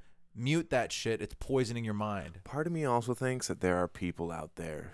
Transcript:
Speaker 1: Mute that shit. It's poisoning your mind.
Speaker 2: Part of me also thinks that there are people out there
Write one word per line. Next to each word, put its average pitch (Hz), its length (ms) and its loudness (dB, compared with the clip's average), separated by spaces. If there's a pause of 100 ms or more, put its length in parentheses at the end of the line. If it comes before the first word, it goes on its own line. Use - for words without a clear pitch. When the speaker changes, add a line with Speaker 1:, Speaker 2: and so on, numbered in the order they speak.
(360)
Speaker 1:
Mute 143 360 2
that 120 200 2
shit. - 300 0
It's - 180 -6
poisoning 120 460 0
your 107 80 -2
mind. 98 500 -4
Speaker 2:
Part 151 220 -2
of 170 80 -2
me 160 120 0
also 120 280 4
thinks 127 340 0
that - 140 -2
there 90 160 4
are 90 100 4
people 87 440 -4
out 80 240 -8
there 78 380 -8